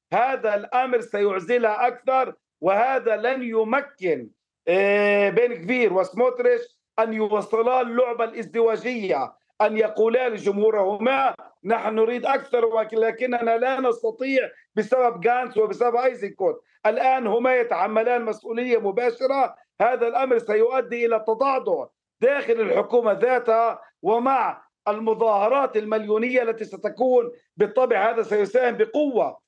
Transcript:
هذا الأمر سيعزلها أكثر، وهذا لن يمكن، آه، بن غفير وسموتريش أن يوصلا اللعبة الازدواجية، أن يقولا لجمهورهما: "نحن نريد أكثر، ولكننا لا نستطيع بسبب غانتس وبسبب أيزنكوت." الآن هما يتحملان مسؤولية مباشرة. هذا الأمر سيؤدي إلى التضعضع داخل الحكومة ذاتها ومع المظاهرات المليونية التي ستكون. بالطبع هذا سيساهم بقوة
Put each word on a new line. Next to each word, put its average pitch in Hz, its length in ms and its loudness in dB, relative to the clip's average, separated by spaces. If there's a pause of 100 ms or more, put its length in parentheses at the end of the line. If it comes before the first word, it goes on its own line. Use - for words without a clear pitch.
(140)
هذا 220 420 0
الأمر 247 460 -2
سيعزلها 208 840 0
أكثر، 262 460 -2 (280)
وهذا 214 560 0
لن 247 260 -2
يمكن، 220 880 -2 (380)
آه، 202 640 2
بن 233 240 2
غفير 202 400 0
وسموتريش 240 680 0 (380)
أن 226 140 0
يوصلا 220 680 0
اللعبة 240 420 -2
الازدواجية، 220 1120 -2 (280)
أن 214 160 0
يقولا 226 520 2
لجمهورهما: 214 1040 0 (280)
"نحن 220 320 -2
نريد 233 300 0
أكثر، 254 400 0
ولكننا 226 920 -2
لا 254 220 -2
نستطيع 240 680 -2 (260)
بسبب 214 520 2
غانتس 247 300 -2
وبسبب 220 380 2
أيزنكوت." 196 680 -2 (240)
الآن 247 420 2
هما 240 280 2
يتحملان 226 680 0
مسؤولية 226 520 -4
مباشرة. 240 800 -2 (260)
هذا 233 260 2
الأمر 254 300 0
سيؤدي 233 680 0
إلى 226 100 2
التضعضع 220 720 -2 (360)
داخل 262 320 0
الحكومة 214 580 2
ذاتها 226 720 2 (200)
ومع 233 600 0 (260)
المظاهرات 220 880 2
المليونية 220 640 0
التي 226 240 -4
ستكون. 233 680 0 (260)
بالطبع 214 520 2
هذا 226 140 0
سيساهم 208 540 0
بقوة 220 600 0 (100)